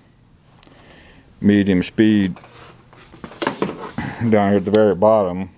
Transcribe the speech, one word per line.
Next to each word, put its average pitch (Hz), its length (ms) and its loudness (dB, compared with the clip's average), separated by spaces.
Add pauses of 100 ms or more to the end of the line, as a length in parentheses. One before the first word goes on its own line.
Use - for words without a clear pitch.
(1400)
medium 98 420 2
speed. 104 540 0 (1900)
Down 104 220 2
here 101 80 2
at 95 80 -4
the 101 40 -6
very 104 240 2
bottom, 92 640 0